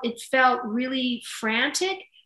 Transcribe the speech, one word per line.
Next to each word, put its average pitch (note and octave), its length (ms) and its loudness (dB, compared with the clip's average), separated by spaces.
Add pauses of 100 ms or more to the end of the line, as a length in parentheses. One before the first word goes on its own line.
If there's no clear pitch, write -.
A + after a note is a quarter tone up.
it A#3 180 -4
felt B3+ 420 4
really B3 640 -2
frantic, C#4+ 800 -2 (220)